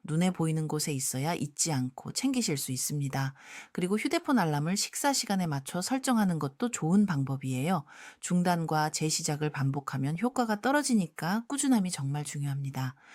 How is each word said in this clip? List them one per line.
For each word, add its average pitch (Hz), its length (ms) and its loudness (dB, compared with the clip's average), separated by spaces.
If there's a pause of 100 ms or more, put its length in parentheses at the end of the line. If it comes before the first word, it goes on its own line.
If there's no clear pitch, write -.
눈에 170 260 2
보이는 160 380 0
곳에 151 240 -2
있어야 135 420 -2
잊지 - 380 -2
않고 127 400 -2
챙기실 247 440 0
수 135 140 -6
있습니다. 135 640 -2 (380)
그리고 180 260 0
휴대폰 294 400 2
알람을 160 380 2
식사 - 360 0
시간에 190 360 0
맞춰 147 340 -2
설정하는 220 560 2
것도 147 320 -2
좋은 196 360 4
방법이에요. 135 800 -2 (360)
중단과 165 680 2
재시작을 151 600 0
반복하면 139 640 -2
효과가 220 440 0
떨어지니까 233 880 0
꾸준함이 262 420 2
정말 143 320 -2
중요합니다. 139 720 -4 (200)